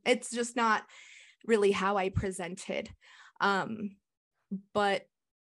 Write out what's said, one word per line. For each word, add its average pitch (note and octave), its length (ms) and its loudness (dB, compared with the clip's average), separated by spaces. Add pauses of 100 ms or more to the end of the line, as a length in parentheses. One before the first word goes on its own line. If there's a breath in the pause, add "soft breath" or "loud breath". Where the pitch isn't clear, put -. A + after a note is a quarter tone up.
It's B3 260 0
just A#3 240 -4
not A3+ 300 2 (640 loud breath)
really G3+ 260 4
how G3 240 2
I F#3+ 140 0
presented. F#3+ 800 -4 (500 loud breath)
Um, G3+ 560 -2 (760)
but G3+ 340 2 (360)